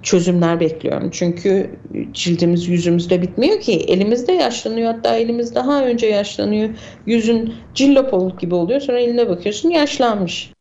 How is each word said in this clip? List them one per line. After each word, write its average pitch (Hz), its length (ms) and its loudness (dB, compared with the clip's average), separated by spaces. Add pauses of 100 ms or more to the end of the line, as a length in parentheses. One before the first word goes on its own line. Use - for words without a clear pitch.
çözümler 170 580 2
bekliyorum. - 520 -2
Çünkü 180 580 0 (440)
cildimiz 175 540 0
yüzümüzde 175 540 2
bitmiyor 285 380 0
ki. 220 140 0
Elimizde 220 580 0
yaşlanıyor. 226 640 0
Hatta 226 220 0
elimiz 233 400 -2
daha 269 300 2
önce 233 220 0
yaşlanıyor. 208 640 0 (360)
Yüzün 226 480 2 (200)
cillop 269 400 4
oluk 185 260 0
gibi 175 160 -2
oluyor. 180 240 0
Sonra 254 200 -2
eline 240 300 2
bakıyorsun 202 400 -2
yaşlanmış. 240 920 0